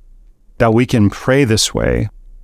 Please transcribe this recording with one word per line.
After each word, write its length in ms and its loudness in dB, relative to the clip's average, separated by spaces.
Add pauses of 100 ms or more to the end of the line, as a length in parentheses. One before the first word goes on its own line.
(580)
that 160 0
we 120 2
can 240 2
pray 340 0
this 300 0
way, 360 -2 (340)